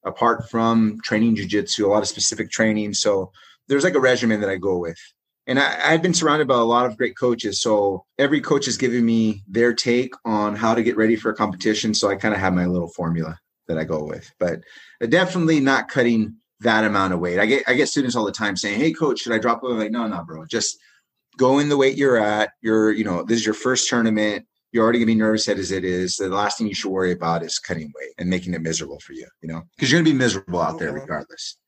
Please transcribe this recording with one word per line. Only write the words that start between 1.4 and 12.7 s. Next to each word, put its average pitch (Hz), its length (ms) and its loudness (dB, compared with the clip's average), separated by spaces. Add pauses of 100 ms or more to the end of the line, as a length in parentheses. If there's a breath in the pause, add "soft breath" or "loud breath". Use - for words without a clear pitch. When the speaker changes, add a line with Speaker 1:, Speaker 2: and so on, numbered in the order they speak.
Speaker 1:
a 101 40 2
lot 104 140 4
of - 60 -4
specific - 440 -4
training. 107 420 0
So 98 380 -2 (360 soft breath)
there's, 139 160 0
like, 185 120 2
a 147 40 4
regimen 120 420 2
that 98 80 -2
I 98 60 -2
go 92 220 -2
with. 82 200 -6 (500)
And 131 120 0
I, 147 340 0
I've 165 80 2
been 175 120 0
surrounded 151 340 2
by 127 80 4
a 117 80 4
lot 120 220 2
of 117 100 -4
great - 220 -4
coaches. 117 420 -2
So 101 460 0 (140)
every 139 200 2
coach 139 260 0
has 123 120 -4
given 123 260 0
me 110 440 2
their 117 260 2
take 123 400 0 (100)
on 104 320 -2
how 113 200 0
to 117 80 0
get 113 120 0
ready 110 200 4
for 110 160 -2
a - 40 -4
competition. 107 580 -2
So 101 160 0
I 98 60 0
kinda 104 220 -2
have 95 160 0
my 90 120 2
little 87 240 -2